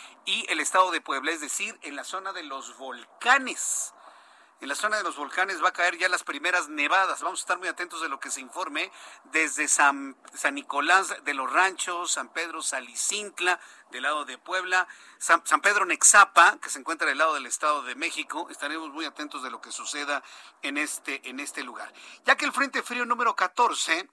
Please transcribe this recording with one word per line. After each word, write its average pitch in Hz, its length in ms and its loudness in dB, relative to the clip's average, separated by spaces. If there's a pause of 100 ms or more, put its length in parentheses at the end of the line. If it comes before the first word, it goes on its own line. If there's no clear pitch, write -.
(240)
y 208 240 -4
el 165 120 0
Estado 185 320 4
de 160 80 0
Puebla, 143 320 -2
es 160 80 -6
decir, 196 420 -6
en 143 140 -12
la 131 80 -10
zona 190 280 -8
de 180 120 -10
los 131 340 -12
volcanes. 180 1120 -2 (720)
En 135 80 -8
la 143 40 -2
zona 214 220 0
de 208 60 0
los 160 140 -4
volcanes 165 460 -2
va 180 60 6
a 180 60 0
caer 175 240 2
ya 185 100 2
las 180 160 -2
primeras 165 460 -2
nevadas. 156 500 2
Vamos 175 200 -4
a - 20 -4
estar 180 160 -2
muy 180 100 -6
atentos 170 320 -6
de 160 80 -4
lo 139 100 -6
que 135 120 -10
se 135 100 -6
informe 160 500 -6 (340)
desde 151 440 0
San, 139 480 4 (180)
San 143 200 -2
Nicolás 165 600 2 (100)
de 143 100 -2
los 131 180 -2
Ranchos, 175 600 0
San 131 200 -4
Pedro 165 300 -6
Salicintla, 175 960 -2 (300)
del 127 140 -6
lado 147 200 0
de 127 140 -12
Puebla, 185 500 -2 (300)
San, - 280 4
San 156 140 4
Pedro 202 240 4
Nexapa, 190 800 8
que - 80 -6
se 147 80 -6
encuentra 156 280 -4
del 139 120 2
lado 156 160 4
del 139 100 -4
Estado 147 380 -2
de 123 140 -8
México. 156 520 -6
Estaremos 156 400 -8
muy 151 160 -8
atentos 147 380 -10
de 127 80 -8
lo 117 100 -10
que 117 120 -16
suceda 143 520 -6 (380)
en 143 160 -4
este, 143 500 -6
en 127 100 -12
este 143 240 -8
lugar. 117 300 -14 (320)
Ya 262 120 6
que 294 100 -2
el 269 60 -2
Frente 262 300 0
Frío 240 220 -4
número 233 320 0
catorce - 760 0